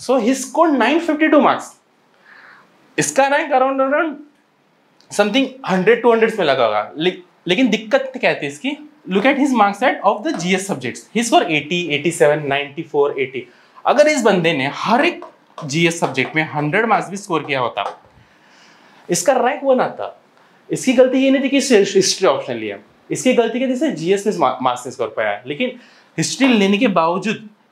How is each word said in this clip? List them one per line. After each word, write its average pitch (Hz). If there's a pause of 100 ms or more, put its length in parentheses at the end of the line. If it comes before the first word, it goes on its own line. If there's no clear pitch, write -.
so 262
he 262
scored 320
nine 277
fifty 311
two 285
marks। 131 (1300)
इसका 262
rank 302
around, 269
around 294 (1040)
something 214 (220)
hundred, 190
two 240
hundred 220
में 175
लगा 131
होगा। 107
ले-, 180 (300)
लेकिन 202
दिक्कत 220
क्या 175
थी 147
इसकी? 254 (320)
Look 202
at 254
his 254
marks 202
at -
of -
the 285
G 180
S -
subjects। 123
He 233
scored 208
eighty, 175 (120)
eighty 151
सेवन, 151
नाइंटी 143
फ़ोर, 143
एटी। 131 (380)
अगर 269
इस 302
बंदे 185
ने 139 (120)
हर 240
एक 349 (380)
जीएस 165
सब्जेक्ट 135
में 156
हंड्रेड 151
मार्क्स 175
भी 196
स्कोर 160
किया 139
होता, 113 (1300)
इसका 180
rank 254
one 262
आता। 120 (680)
इसकी 202
गलती 262
ये 269
नहीं 269
थी 269
कि 277
इसे 247
history 190
option 135
लिया, 107 (340)
इसकी 240
गलती 233
क्या 262
थी, 254
इसे 254
जीएस 185
में 185
मा-, 135
marks 123
नहीं 123
score 117 (100)
पाया। 107
लेकिन 180 (380)
history 233
लेने 202
के 247
बावजूद 180 (220)